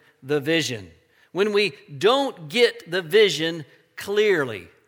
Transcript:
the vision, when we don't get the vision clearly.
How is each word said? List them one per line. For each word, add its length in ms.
the 160
vision, 500
when 220
we 200
don't 540
get 400
the 140
vision 600
clearly. 680